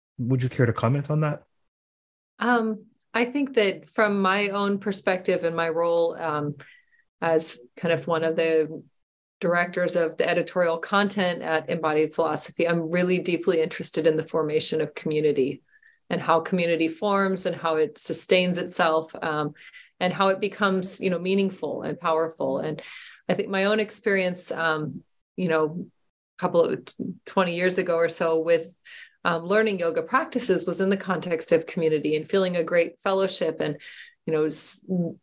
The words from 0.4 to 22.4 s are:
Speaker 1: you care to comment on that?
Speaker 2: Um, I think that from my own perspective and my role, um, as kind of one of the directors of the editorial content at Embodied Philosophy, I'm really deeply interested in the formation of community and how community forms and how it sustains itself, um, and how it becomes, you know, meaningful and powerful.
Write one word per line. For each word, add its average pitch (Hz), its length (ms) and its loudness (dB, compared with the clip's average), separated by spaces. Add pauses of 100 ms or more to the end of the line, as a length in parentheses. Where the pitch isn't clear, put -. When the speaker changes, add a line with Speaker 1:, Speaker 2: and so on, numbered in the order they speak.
Speaker 1:
you 127 80 0
care 127 160 2
to 117 80 2
comment 139 380 0
on 151 100 0
that? 147 220 -2 (960)
Speaker 2:
Um, 220 460 0 (280)
I 233 120 2
think 269 280 -2
that 190 380 2
from 202 280 2
my 196 300 2
own 202 300 0
perspective 185 640 0
and 165 120 0
my 165 140 0
role, 170 500 0
um, 147 360 -2 (680)
as 165 380 0 (180)
kind 170 160 0
of 160 140 -2
one 165 160 0
of 160 120 0
the 160 480 0 (560)
directors 175 560 0
of 160 220 0
the 165 120 2
editorial 170 480 2
content 196 640 0
at 160 280 -2
Embodied 156 440 0
Philosophy, 160 540 0
I'm 165 240 0
really 180 280 2
deeply 170 420 0
interested 156 440 -2
in 160 120 4
the 156 100 -2
formation 156 540 0
of 151 120 -4
community 147 680 0 (480)
and 170 120 -2
how 165 200 2
community 170 480 2
forms 196 560 0
and 170 100 -2
how 160 220 -2
it 156 200 0
sustains 180 600 2
itself, 160 540 0 (120)
um, 151 300 -2 (460)
and 180 140 0
how 196 140 2
it 190 120 2
becomes, 196 640 0
you 185 80 0
know, 175 80 -2
meaningful 185 640 -2
and 151 160 -6
powerful. 160 640 -2